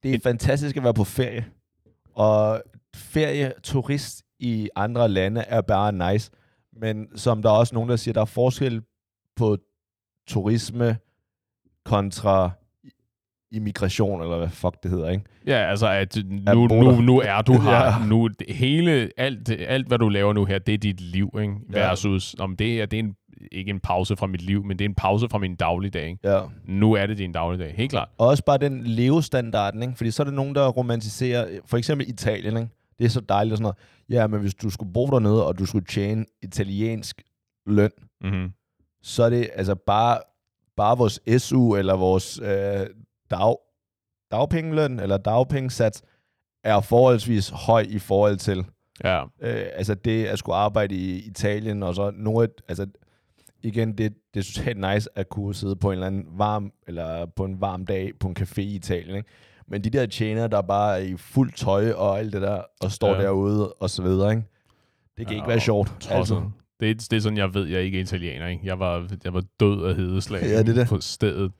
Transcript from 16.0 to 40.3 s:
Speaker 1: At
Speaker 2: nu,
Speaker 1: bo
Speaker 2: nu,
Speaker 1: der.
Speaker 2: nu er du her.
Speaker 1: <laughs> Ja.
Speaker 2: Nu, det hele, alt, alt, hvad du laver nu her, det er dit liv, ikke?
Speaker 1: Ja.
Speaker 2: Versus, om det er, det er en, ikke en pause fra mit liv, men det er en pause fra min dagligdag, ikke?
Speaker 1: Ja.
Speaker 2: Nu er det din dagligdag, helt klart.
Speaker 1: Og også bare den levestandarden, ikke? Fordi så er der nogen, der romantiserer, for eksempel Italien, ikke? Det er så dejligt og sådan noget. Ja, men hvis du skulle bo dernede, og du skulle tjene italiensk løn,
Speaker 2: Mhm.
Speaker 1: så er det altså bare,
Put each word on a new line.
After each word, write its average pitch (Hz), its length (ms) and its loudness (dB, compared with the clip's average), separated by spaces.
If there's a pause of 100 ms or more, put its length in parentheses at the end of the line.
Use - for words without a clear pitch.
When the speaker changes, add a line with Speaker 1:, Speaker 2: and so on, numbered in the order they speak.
Speaker 1:
At 104 100 -4 (280)
Speaker 2:
nu, 117 140 6
Speaker 1:
bo 113 140 6
Speaker 2:
nu, 131 80 10
Speaker 1:
der. 120 100 6
Speaker 2:
nu 127 200 6
er 107 220 2
du 127 100 4
her. 123 180 6
Speaker 1:
<laughs> 120 300 4
Ja. 110 60 0
Speaker 2:
Nu, 113 220 4
det - 260 -10
hele, 143 640 2
alt, 117 340 -4
alt, 127 380 -2
hvad 120 100 2
du 113 100 4
laver 101 240 2
nu 104 120 2
her, 98 140 0
det 98 160 -2
er 101 40 0
dit 101 220 -2
liv, 92 300 -2 (100)
ikke? 104 140 -4 (180)
Speaker 1:
Ja. 95 160 0
Speaker 2:
Versus, 92 500 -2
om 95 180 -6
det 113 260 -2
er, 104 40 -4
det 107 120 -4
er 113 40 -2
en, 104 120 -4 (380)
ikke 95 180 -8
en 98 100 -6
pause 92 360 -2
fra 101 100 -4
mit 92 160 -4
liv, 98 220 0
men 98 140 -6
det 101 60 -2
er 104 40 0
en 98 60 -4
pause 104 360 2
fra 110 80 -2
min 92 180 -4
dagligdag, 87 520 -2
ikke? 90 100 -10 (140)
Speaker 1:
Ja. 95 80 4 (240)
Speaker 2:
Nu 98 280 4
er 101 140 2
det 104 120 -4
din 92 140 -6
dagligdag, 85 440 -4
helt 113 140 -2
klart. 113 180 -2 (100)
Speaker 1:
Og 117 80 6
også 143 180 6
bare 139 140 4
den 131 280 -2
levestandarden, 117 960 0
ikke? 127 140 -6
Fordi 117 140 -2
så 147 120 0
er - 20 2
der 139 80 -6
nogen, 139 220 -4
der 139 140 4
romantiserer, 117 1000 -2
for 117 100 -2
eksempel 139 320 -2
Italien, 107 480 -4
ikke? 113 120 -4 (300)
Det 117 60 0
er 117 40 6
så 117 120 0
dejligt 104 320 0
og 110 60 0
sådan 113 40 -2
noget. 101 140 -2 (460)
Ja, 110 40 4
men 107 140 0
hvis 98 140 -2
du 107 160 -6
skulle 92 220 -10
bo 120 140 0
dernede, 110 400 4
og 90 120 -2
du 95 80 -2
skulle 95 200 -2
tjene 107 380 -2 (180)
italiensk 104 800 -6 (440)
løn, 104 240 4 (300)
Speaker 2:
Mhm. 92 320 -4 (500)
Speaker 1:
så - 200 -2
er 117 80 6
det 120 240 0
altså 98 200 0
bare, 110 440 2 (580)